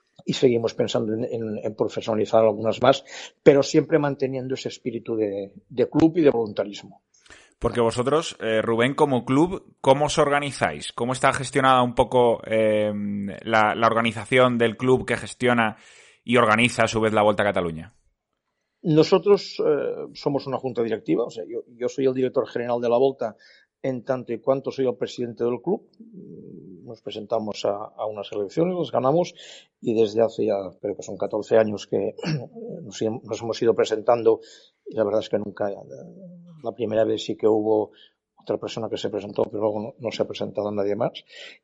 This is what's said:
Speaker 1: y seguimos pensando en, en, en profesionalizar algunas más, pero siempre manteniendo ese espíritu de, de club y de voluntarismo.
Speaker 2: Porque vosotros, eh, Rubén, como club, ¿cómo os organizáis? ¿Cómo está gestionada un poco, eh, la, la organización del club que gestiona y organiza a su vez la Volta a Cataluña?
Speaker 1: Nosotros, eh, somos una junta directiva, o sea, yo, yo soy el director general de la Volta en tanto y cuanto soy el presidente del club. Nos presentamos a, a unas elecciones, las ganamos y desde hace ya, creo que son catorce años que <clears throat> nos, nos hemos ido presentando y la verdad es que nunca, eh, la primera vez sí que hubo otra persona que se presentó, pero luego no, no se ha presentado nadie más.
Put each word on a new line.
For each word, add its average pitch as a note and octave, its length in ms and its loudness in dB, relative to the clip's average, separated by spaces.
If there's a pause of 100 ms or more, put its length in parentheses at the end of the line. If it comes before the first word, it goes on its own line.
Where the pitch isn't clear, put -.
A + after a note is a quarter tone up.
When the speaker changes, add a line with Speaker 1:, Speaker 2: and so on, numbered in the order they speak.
(260)
Speaker 1:
y - 80 -2
seguimos A#2 400 2
pensando A2+ 400 -2
en, A2 120 -4
en, A2+ 380 -6
en G#2+ 120 -8
profesionalizar A2 680 0
algunas G#2+ 380 0
más, B2+ 240 2 (380)
pero C#3+ 180 8
siempre D3 380 2
manteniendo C3+ 560 -4
ese - 120 -8
espíritu A#2 480 -8
de, G2+ 380 -4 (160)
de A#2+ 200 0
club D#3+ 280 2
y F3 40 4
de C#3+ 100 6
voluntarismo. G#2 720 -6 (560)
Speaker 2:
Porque A2+ 200 -2
vosotros, B2 640 0
eh, A2 200 2
Rubén, A#2 340 2
como C#3 300 2
club, D#3 540 0
¿cómo C#3 260 4
os C#3 120 -2
organizáis? C#3 720 0
¿Cómo A#2+ 220 -4
está C3 180 2
gestionada C3 520 2
un B2 100 -2
poco, A#2+ 520 4
eh, G#2+ 460 2 (520)
la, G#2+ 320 4
la A2+ 120 4
organización A#2 680 2
del A#2 180 2
club B2+ 300 2
que A#2+ 120 -2
gestiona A#2 600 0 (480)
y A#2 100 2
organiza A#2 480 4
a A2 40 4
su A2 120 -2
vez A2 140 2
la G#2+ 100 6
Volta G#2 200 4
a - 20 2
Cataluña? F2 480 -2 (880)
Speaker 1:
Nosotros, F3+ 840 4
eh, C#3 480 -2
somos C#3+ 340 -4
una C3 100 -4
junta B2 240 -6
directiva, A#2 440 -2
o - 40 -8
sea, - 180 -12
yo, A#2 200 -10
yo A#2+ 200 -6
soy C3+ 180 -2
el C3 80 2
director B2+ 360 -2
general A#2+ 320 -4
de A#2+ 80 -2
la A#2 80 4
Volta B2+ 400 0 (420)
en B2+ 240 -6
tanto B2 300 -4
y A2+ 60 -6
cuanto C3+ 320 -2
soy C3+ 160 -2
el A#2+ 80 0
presidente A#2 480 -6
del A#2+ 180 -2
club. - 260 -6 (960)
Nos A#2 180 -18
presentamos G#2+ 640 -6
a, G#2 320 -6
a A2+ 80 -8
unas G#2+ 260 -10
elecciones, C3+ 440 -2
las E3 160 -6
ganamos C#3+ 440 0 (460)
y A#2+ 120 -2
desde A2 300 2
hace A2 220 0
ya, G2+ 100 0 (260)
creo G2+ 140 -4
que - 80 -14
son G2+ 140 -12
catorce G#2 400 0
años G#2+ 280 0
que G#2 380 -4
<clears throat> F3 580 -8
nos, A2 200 -12 (220)
nos G#2+ 180 -8
hemos A2+ 200 -6
ido A2+ 140 4
presentando A2+ 640 2 (460)
y - 100 -14
la A2+ 80 0
verdad G#2 160 0
es G#2+ 100 -6
que A2+ 80 0
nunca, G#2 320 -6
eh, G2 60 -10 (880)
la A#2 80 -6
primera A2 320 0
vez G#2+ 220 -2
sí A2 100 -6
que A2 120 0
hubo G#2+ 440 2 (440)
otra - 220 -6
persona A2 320 -8
que G#2+ 80 -6
se G#2+ 120 -6
presentó, G#2 340 -4
pero G#2+ 160 -6
luego G#2+ 220 -2
no, A2 180 -10
no A2 120 -8
se - 120 -4
ha - 40 -10
presentado G#2 440 -6
nadie G#2 240 -4
más. A#2+ 160 -4 (520)